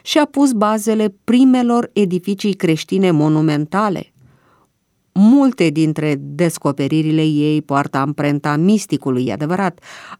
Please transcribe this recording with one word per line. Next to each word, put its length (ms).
și 160
a 80
pus 260
bazele 720
primelor 720
edificii 600
creștine 580
monumentale. 1000
Multe 520
dintre 500
descoperirile 1000
ei 400
poartă 360
amprenta 580
misticului, 680
e 80
adevărat. 460